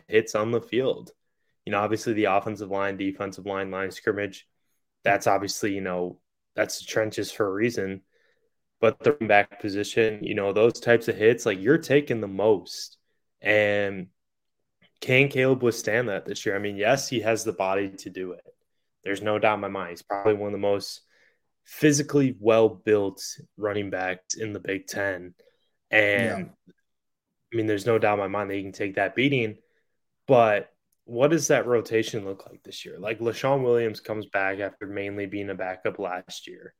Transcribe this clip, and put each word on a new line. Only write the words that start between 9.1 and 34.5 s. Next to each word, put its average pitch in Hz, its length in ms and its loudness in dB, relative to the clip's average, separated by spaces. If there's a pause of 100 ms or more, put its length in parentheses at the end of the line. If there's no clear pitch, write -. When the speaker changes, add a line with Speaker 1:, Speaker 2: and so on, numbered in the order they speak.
Speaker 1:
running 117 140 -4
back 101 320 4
position, 104 640 -2
you 98 120 -4
know, 101 180 0
those 110 260 4
types 117 280 2
of 113 80 -2
hits, 110 300 4
like, 101 140 0
you're 123 180 4
taking 143 440 0
the 104 60 -4
most. 98 680 0 (440)
And 101 680 2 (960)
can 131 280 4
Caleb 131 340 2
withstand 113 460 0
that 95 160 -4
this - 200 -10
year? 101 100 -2
I 101 40 -4
mean, 104 180 -6
yes, 120 320 0
he 123 120 -2
has 110 220 0
the 110 80 -2
body 98 380 -2
to 98 200 -16
do 92 240 -10
it. 85 120 -18 (580)
There's 98 180 -6
no 104 180 0
doubt 107 160 4
in 101 60 -6
my 101 60 -4
mind. 95 240 -6
He's 87 100 -16
probably 101 320 0
one 104 140 -2
of 104 60 -6
the 101 60 -6
most 101 420 -2 (640)
physically 143 760 2
well-built 107 840 4 (360)
running 101 320 -4
backs 92 460 -6
in 110 180 -8
the 98 60 -8
Big 98 280 -6
Ten. 90 460 -6 (560)
And, 104 500 4
Speaker 2:
Yeah. - 340 -14 (760)
Speaker 1:
I 117 40 -8
mean, 110 100 0
there's 104 220 0
no 113 100 4
doubt 107 160 4
in 101 60 0
my 98 80 -2
mind 101 240 -4
that 98 40 -4
he 101 60 -4
can 98 100 -10
take 98 240 -6
that 98 200 0
beating. 120 420 0 (720)
But 110 440 6 (340)
what 120 260 2
does 160 160 2
that 127 180 4
rotation 113 580 0
look 98 220 -10
like - 180 -20
this - 220 -16
year? - 140 -16
Like, 110 200 -6
LaShawn 131 440 0
Williams 117 360 2
comes 107 280 -8
back 98 320 -2